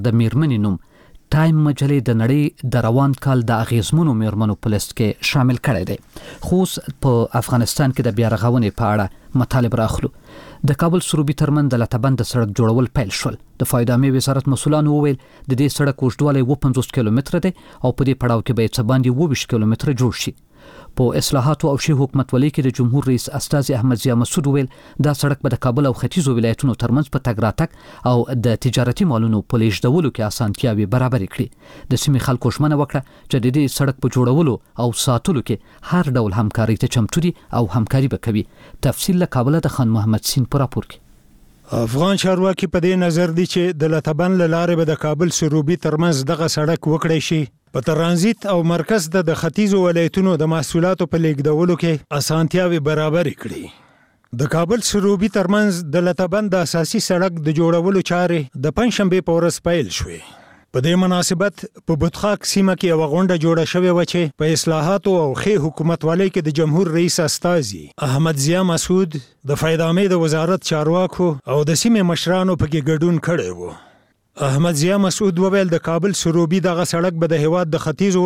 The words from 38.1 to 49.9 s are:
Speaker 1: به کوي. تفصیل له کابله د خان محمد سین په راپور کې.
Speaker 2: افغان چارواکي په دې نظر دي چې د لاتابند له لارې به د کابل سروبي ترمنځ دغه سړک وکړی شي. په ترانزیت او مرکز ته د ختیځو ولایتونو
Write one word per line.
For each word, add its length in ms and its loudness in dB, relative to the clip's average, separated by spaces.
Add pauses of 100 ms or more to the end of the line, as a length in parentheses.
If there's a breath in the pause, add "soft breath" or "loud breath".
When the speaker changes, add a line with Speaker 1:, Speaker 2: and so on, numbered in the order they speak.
Speaker 1:
به 120 -8
کوي. 180 0 (420 loud breath)
تفصیل 380 0
له 120 -4
کابله 300 2
د 100 -2
خان 220 2
محمد 340 0
سین 240 0
په 80 2
راپور 240 -6
کې. 100 -20 (840)
Speaker 2:
افغان 400 0
چارواکي 500 0
په 100 0
دې 100 2 (100)
نظر 340 0
دي 80 2
چې 380 -2
د 100 0
لاتابند 480 0
له 140 2
لارې 260 0
به 80 0
د 160 -4
کابل 320 0
سروبي 480 0
ترمنځ 460 0
دغه 240 -2
سړک 380 0
وکړی 340 0
شي. 120 0 (360)
په 100 -4
ترانزیت 640 0
او 180 2
مرکز 460 0
ته 140 2
د 120 0
ختیځو 400 0
ولایتونو 500 2 (100)